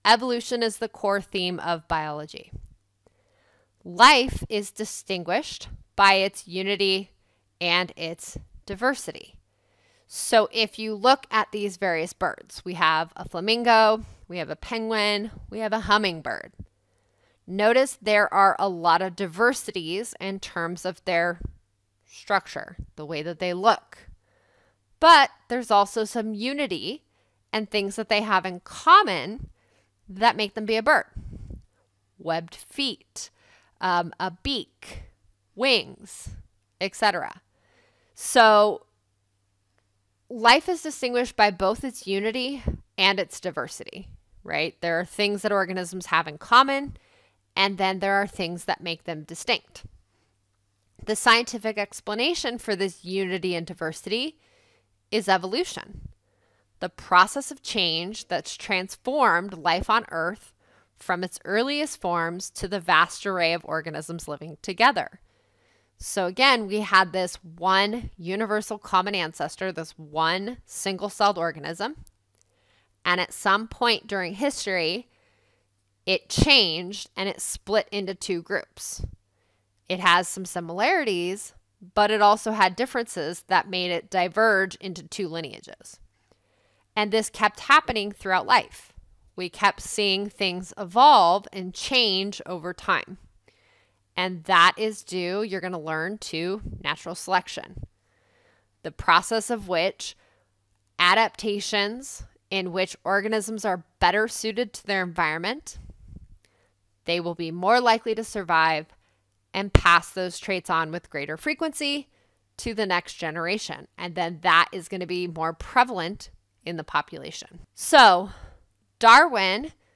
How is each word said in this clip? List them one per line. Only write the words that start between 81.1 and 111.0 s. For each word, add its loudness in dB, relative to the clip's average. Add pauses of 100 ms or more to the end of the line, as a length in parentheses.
but 4
it 2
also 4
had 2
differences -6
that 2
made -4
it -6
diverge 2
into -12
two -8
lineages. -14 (960)
And -2
this 0
kept 0
happening 2
throughout -2
life. 0 (420)
We -8
kept 0
seeing -2
things -6
evolve 6
and -10
change -2
over -10
time. -4 (1000)
And -6
that 8
is -4
due, -4
you're -6
gonna -8
learn, -6
to -6 (200)
natural -6
selection, -6 (960)
the -10
process 0
of -8
which -2 (800)
adaptations 0 (280)
in -4
which -2
organisms -2
are -2 (160)
better 4
suited -6
to -16
their -2
environment, -4 (1300)
they -2
will -6
be -8
more 2
likely 2
to -6
survive 0 (640)
and -2
pass 6
those -6
traits -6
on 0
with -10